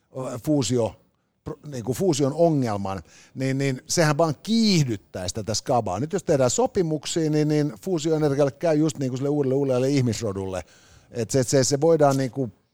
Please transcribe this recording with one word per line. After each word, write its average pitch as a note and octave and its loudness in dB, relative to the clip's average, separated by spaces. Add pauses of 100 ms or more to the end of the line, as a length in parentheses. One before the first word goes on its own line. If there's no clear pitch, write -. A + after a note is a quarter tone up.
(180)
ö, B2+ -10
fuusio-, B2 0 (540)
pr-, - -14
niinku B2+ -6
fuusion C#3+ 0
ongelman, A2+ 0 (340)
niin, C3 -4
niin C#3 -2
sehän D3+ 2
vaan D#3+ 2
kiihdyttäisi D3+ 0
tätä A2 -4
skabaa. G#2 -2
Nyt D3+ -6
jos F#3 -4
tehdään C3 2
sopimuksia, E3 -2
niin, D3+ 2
niin D3+ 0 (100)
fuusioenergialle D3+ 0
käy E3 0
just D#3 0
niin C3+ -2
kuin C3 -4
sille C#3 -2
uudelle, C#3 0
uudelle C3+ 0
ihmisrodulle. G2 -2 (480)
Et A#2 -6
se, C3+ 2
se, C3+ 2
se C#3 -2
voidaan, D3+ 6
niinku, C3 -4 (240)